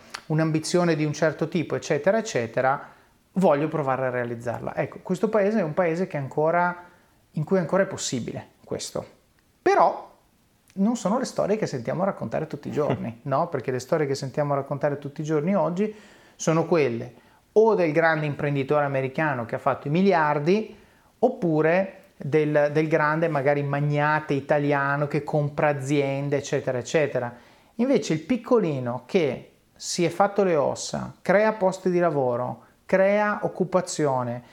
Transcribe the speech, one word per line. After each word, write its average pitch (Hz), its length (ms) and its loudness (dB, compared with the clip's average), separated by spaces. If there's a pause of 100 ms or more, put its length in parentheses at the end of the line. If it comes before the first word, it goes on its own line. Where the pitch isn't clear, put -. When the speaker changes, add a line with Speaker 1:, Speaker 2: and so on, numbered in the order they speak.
(280)
Speaker 1:
un'ambizione 160 680 2
di 151 100 0
un 151 80 -2
certo 156 340 0
tipo, 151 280 -4
eccetera, 170 420 0
eccetera, 131 720 -2 (460)
voglio 156 340 2
provare 135 400 -2
a - 20 0
realizzarla." 120 640 -6
Ecco, - 260 -4
questo 190 280 -2
paese 214 300 2
è 185 40 0
un 151 100 -4
paese 180 340 0
che 151 100 -8
ancora, 165 640 0 (480)
in 156 140 -4
cui 190 140 0
ancora 180 240 2
è - 40 2
possibile - 600 -6 (180)
questo. - 400 -8 (560)
Però 359 480 2 (640)
non 208 240 2
sono 208 200 0
le 254 80 0
storie 170 320 -2
che 190 100 -2
sentiamo 135 360 -4
raccontare 151 440 -4
tutti 139 200 -10
i 127 40 -8
giorni, 131 480 -4
Speaker 2:
<laughs> - 40 -20
Speaker 1:
no? 147 240 0
Perché 131 240 -4
le 127 80 -2
storie 156 260 0
che 135 100 -2
sentiamo 143 380 -4
raccontare 139 460 -2
tutti 143 220 -10
i - 20 -6
giorni 156 320 0
oggi 175 400 -2 (400)
sono 160 300 2
quelle 123 480 0 (400)
o 214 220 6
del 170 180 2
grande 160 320 2
imprenditore 143 580 0
americano 135 640 -2
che 131 100 -6
ha 131 40 -6
fatto 127 280 -2
i 143 40 -2
miliardi, 170 840 2 (440)
oppure 180 760 2 (280)
del, 147 480 2
del 156 160 2
grande 156 400 2
magari 143 360 2
magnate 147 720 0
italiano 143 720 0
che 147 160 -2
compra 147 460 0
aziende, 139 680 0
eccetera, 131 400 -2
eccetera. 120 560 -2 (420)
Invece 233 380 2
il 156 60 0
piccolino 156 880 0
che 143 440 0 (240)
si - 300 -4
è 151 40 0
fatto 202 340 2
le 175 120 2
ossa, 127 640 -4
crea 214 320 4
posti 185 360 -2
di 175 100 2
lavoro, 127 640 0 (200)
crea 208 560 2
occupazione, 139 1120 -2